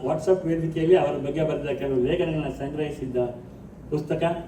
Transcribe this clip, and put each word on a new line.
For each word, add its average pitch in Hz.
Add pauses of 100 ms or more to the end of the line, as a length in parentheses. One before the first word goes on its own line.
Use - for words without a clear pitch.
WhatsApp 165
ವೇದಿಕೆಯಲ್ಲಿ 165
ಅವರ 143
ಬಗ್ಗೆ 147
ಬರೆದ 143
ಕೆಲವು 131
ಲೇಖನಗಳನ್ನ 156
ಸಂಗ್ರಹಿಸಿದ್ದ 139 (720)
ಪುಸ್ತಕ 156 (240)